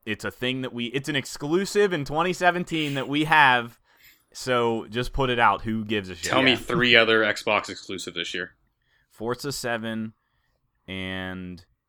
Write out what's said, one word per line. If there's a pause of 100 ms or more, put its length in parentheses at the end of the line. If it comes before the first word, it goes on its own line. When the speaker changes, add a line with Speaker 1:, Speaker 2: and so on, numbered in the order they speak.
Speaker 1:
it's
a
thing
that
we,
it's
an
exclusive
in
twenty
seventeen
that
we
have, (520)
so
just
put
it
out.
Who
gives
a
shit?
Speaker 2:
Tell
me
Speaker 1:
Yeah.
Speaker 2:
three
other
Xbox
exclusive
this
year. (580)
Speaker 1:
Forza
seven (760)
and (240)